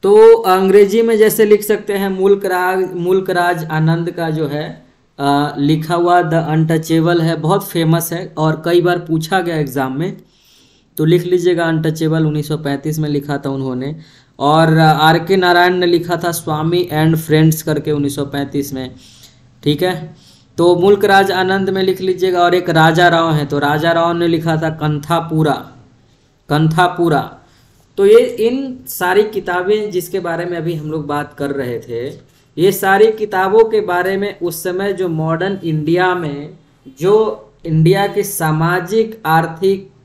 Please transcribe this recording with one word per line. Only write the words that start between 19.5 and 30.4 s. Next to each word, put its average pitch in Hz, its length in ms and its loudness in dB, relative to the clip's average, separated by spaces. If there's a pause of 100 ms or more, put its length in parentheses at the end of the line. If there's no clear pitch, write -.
ठीक 147 200 0
है। 175 400 -6 (340)
तो 170 180 4
मुल्क 202 300 4
राज 196 260 4
आनंद 190 380 0
में 190 140 -2
लिख 185 180 -2
लीजिएगा। 180 400 0
और 175 140 2
एक 175 140 -2
राजा 165 380 4
राव 165 260 2
हैं, 147 140 -2
तो 147 120 -2
राजा 151 320 0
राव 170 220 0
ने 170 140 -2
लिखा 160 300 0
था 160 120 -2
कंथापूरा, 156 840 -2 (960)
कंथापूरा। 160 880 0 (600)
तो 196 80 2
ये 214 140 8
इन 254 680 -2
सारी 185 360 0
किताबें 202 680 -4
जिसके 180 280 -6
बारे 170 260 -6